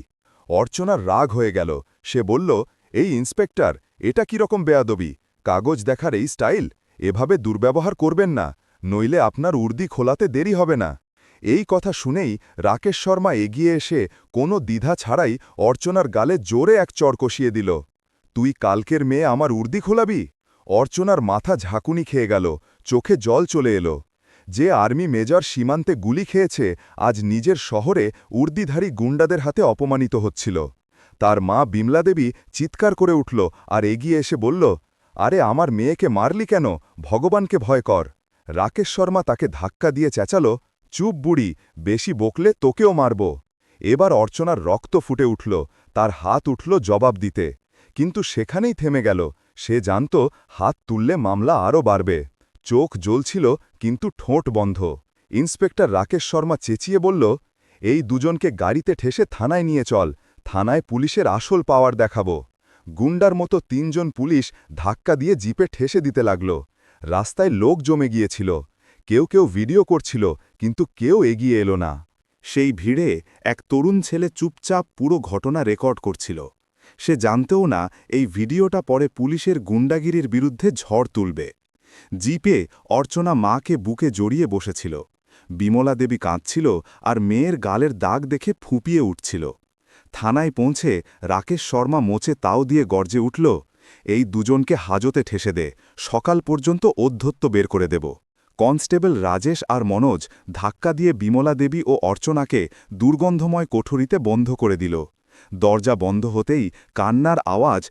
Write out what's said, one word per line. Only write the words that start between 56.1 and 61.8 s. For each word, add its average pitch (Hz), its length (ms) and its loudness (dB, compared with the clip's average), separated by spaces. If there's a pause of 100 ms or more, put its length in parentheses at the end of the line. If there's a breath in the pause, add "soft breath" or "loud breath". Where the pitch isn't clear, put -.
শর্মা 160 320 -2
চেঁচিয়ে 185 420 -2
বলল, 180 260 2 (580)
"এই 123 200 2
দুজনকে 135 480 -2
গাড়িতে 110 440 -2
ঠেসে 131 300 -2
থানায় 160 380 -2
নিয়ে 151 220 0
চল, 95 240 0 (360)
থানায় 113 380 0
পুলিশের 143 440 -2
আসল 113 360 0
পাওয়ার 131 320 4